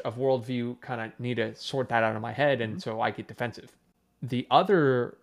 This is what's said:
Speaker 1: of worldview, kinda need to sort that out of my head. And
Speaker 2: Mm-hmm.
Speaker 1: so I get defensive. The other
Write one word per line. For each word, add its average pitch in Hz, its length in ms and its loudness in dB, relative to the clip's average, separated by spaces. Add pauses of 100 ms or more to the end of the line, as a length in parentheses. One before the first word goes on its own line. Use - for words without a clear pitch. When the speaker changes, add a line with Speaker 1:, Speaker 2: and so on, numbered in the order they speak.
Speaker 1:
of 117 120 -6
worldview, 123 640 -2
kinda 113 380 -8
need 123 160 -2
to 110 200 -2
sort 131 340 -4
that 117 140 2
out 110 120 2
of 107 60 -6
my 113 100 -8
head. 135 300 2
And 110 120 -4
Speaker 2:
Mm-hmm. 143 60 -10
Speaker 1:
so 113 220 -6
I 113 100 0
get 110 160 -10
defensive. - 480 -10 (460)
The 123 300 -4
other 143 720 4